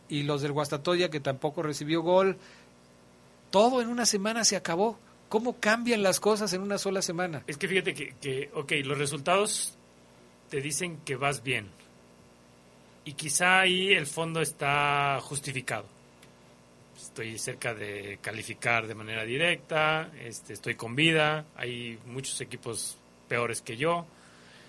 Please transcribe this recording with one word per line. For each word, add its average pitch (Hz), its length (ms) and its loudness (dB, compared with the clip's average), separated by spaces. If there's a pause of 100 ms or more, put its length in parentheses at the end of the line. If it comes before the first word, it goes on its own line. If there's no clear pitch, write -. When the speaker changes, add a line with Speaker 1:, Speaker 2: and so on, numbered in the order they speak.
Speaker 1:
y 147 140 -2
los 143 180 0
del 147 100 -2
Guastatoya, 151 600 0
que 147 80 -4
tampoco 143 420 -2
recibió 151 400 -2
gol. 185 360 4 (1120)
Todo 240 280 6
en 226 100 0
una 240 180 0
semana 214 360 0
se 202 120 4
acabó. 185 420 0 (320)
¿Cómo 220 300 0
cambian 226 420 2
las 185 180 4
cosas 208 340 2
en 185 80 -2
una 202 180 -2
sola 190 240 0
semana? 170 420 -4
Speaker 2:
Es 147 120 -8
que 196 100 -2
fíjate 180 260 2
que, 143 260 -10
que, 135 360 -4
ok, 151 160 -4 (120)
los 139 140 -2
resultados 156 800 0 (720)
te 139 120 -4
dicen 156 440 -4
que 139 100 -4
vas 135 280 -2
bien. 117 240 -2 (1400)
Y 143 60 -10
quizá 180 460 4
ahí 185 340 4
el 156 140 2
fondo 165 340 -2
está 143 800 2
justificado. 127 640 -6 (1120)
Estoy 113 380 -10
cerca 120 380 -4
de 101 440 -8
calificar 110 680 -2
de 110 80 -8
manera 110 280 -6
directa, 156 840 0 (140)
este, 113 300 -12
estoy 113 200 -4
con 117 220 -6
vida, 156 500 4 (100)
hay 120 520 -8
muchos 131 340 -8
equipos 120 560 -8 (300)
peores 117 340 -2
que 113 160 -10
yo. 165 300 0 (600)